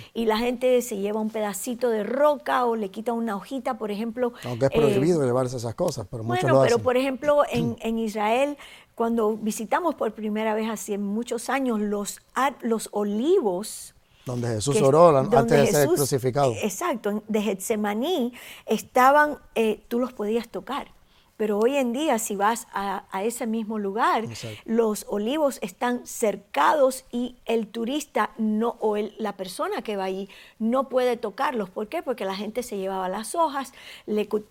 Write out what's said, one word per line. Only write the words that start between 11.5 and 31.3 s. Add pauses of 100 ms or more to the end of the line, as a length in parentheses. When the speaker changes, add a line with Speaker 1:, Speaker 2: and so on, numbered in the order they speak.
Speaker 1:
los (140)
ar-,
los
olivos (280)
Speaker 2:
Donde
Jesús
Speaker 1:
que
es
Speaker 2:
oró
la,
Speaker 1:
donde
Speaker 2:
antes
de
ser
Speaker 1:
Jesús,
Speaker 2:
crucificado.
Speaker 1:
exacto,
en,
de
Getsemaní (340)
estaban, (160)
eh,
tú
los
podías
tocar. (480)
Pero
hoy
en
día,
si
vas
a,
a
ese
mismo
lugar,
Speaker 2:
Exacto.
Speaker 1:
los
olivos
están
cercados
y (100)
el
turista
no,
o
el,
la
persona
que
va
allí (300)
no
puede
tocarlos.